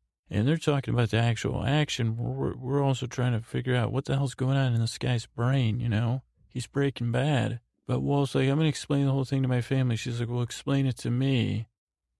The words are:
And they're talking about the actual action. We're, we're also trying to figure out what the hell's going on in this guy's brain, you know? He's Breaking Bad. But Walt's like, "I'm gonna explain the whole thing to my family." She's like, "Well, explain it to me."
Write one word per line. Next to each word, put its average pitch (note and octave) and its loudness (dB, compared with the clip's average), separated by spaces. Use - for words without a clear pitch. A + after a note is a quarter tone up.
And G#2 0
they're D#3+ 2
talking C#3 0
about A#2 2
the A2+ 4
actual A#2 0
action. B2 0
We're, C3 -4
we're C3+ -2
also C3 0
trying B2 -2
to A2+ 0
figure B2 -2
out G#2+ 0
what C3+ -2
the C#3 -2
hell's C#3 -2
going C3+ 0
on C3 2
in A#2 2
this A2+ -2
guy's A#2+ -2
brain, A#2+ 0
you A#2 -2
know? A#2 0
He's - -8
Breaking B2+ -2
Bad. B2 0
But B2+ -2
Walt's C#3+ 0
like, C3+ 2
"I'm C#3 2
gonna D#3+ 2
explain C#3+ 0
the C3+ 2
whole C3+ 0
thing C3+ -2
to B2+ 0
my B2 2
family." B2+ 0
She's A#2+ -4
like, A#2 -2
"Well, B2 -2
explain C#3 -2
it B2+ 0
to A#2+ -4
me." A#2+ 0